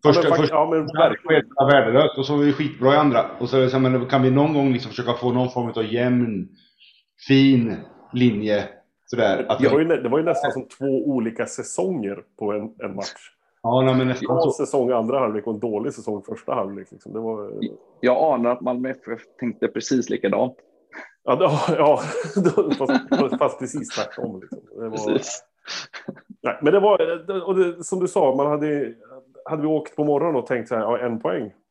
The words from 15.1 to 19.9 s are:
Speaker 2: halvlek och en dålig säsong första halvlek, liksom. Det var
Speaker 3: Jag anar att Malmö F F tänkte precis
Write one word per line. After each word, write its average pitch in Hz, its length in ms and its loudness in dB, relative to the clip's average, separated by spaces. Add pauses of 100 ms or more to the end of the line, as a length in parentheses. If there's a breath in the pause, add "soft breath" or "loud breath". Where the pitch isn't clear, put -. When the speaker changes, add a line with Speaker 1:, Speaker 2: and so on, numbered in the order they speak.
Speaker 2:
halvlek 107 280 -2
och 113 80 -4
en 104 60 -8
dålig 113 340 -4
säsong 107 280 -8
första 113 320 -8
halvlek, 98 380 -6
liksom. - 200 -18
Det 110 80 -8
var 107 320 -8 (480)
Speaker 3:
Jag 127 340 2
anar 120 160 0
att 123 100 -2
Malmö 127 300 -4
F 135 60 -8 (200)
F 113 40 -18 (200)
tänkte 117 280 -4
precis 120 420 -2